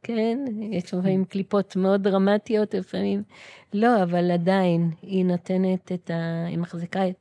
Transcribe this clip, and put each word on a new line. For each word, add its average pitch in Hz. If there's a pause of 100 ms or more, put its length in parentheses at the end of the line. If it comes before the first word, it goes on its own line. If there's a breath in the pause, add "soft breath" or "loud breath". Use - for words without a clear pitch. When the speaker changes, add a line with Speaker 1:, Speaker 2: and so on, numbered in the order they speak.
Speaker 1:
כן? 226 (340)
יש 180
לפעמים 190
Speaker 2:
Mm. -
Speaker 1:
קליפות 196
מאוד 190
דרמטיות 208
לפעמים. 196 (500 loud breath)
לא, 214
אבל 175
עדיין 170 (100)
היא 190
נותנת 185
את 180
ה-, 165
היא 170
מחזיקה 175
את 185